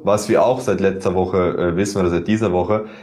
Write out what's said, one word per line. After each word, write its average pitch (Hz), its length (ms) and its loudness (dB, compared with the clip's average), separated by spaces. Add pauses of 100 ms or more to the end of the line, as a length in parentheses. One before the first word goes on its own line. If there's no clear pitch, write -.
was 101 240 0
wir 104 160 4
auch 127 160 2
seit 95 180 -2
letzter 95 360 0
Woche, 92 220 0
äh, 87 380 0
wissen 101 240 -2
oder 90 100 2
seit 87 200 -2
dieser 107 240 0
Woche, 104 320 0 (180)